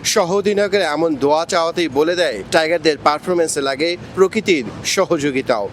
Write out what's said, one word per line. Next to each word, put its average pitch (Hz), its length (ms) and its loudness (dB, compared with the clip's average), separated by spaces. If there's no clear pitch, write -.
সহ 185 160 2
অধিনায়কের 202 440 0
এমন 165 140 2
দোয়া 151 280 2
চাওয়াতেই 170 460 0
বলে 165 240 2
দেয় 131 160 0
টাইগারদের 160 520 2
পারফরম্যান্সে 156 640 0
লাগে 139 200 -2
প্রকৃতির 185 480 2
সহযোগিতাও। 131 760 0